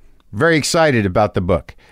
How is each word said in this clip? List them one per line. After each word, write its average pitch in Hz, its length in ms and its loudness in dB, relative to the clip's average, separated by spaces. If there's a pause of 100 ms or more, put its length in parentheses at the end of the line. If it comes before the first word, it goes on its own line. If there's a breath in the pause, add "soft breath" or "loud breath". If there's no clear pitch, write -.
(320)
Very 156 260 0
excited 135 480 0
about 104 260 0
the 101 80 -2
book. 87 340 -2 (180 soft breath)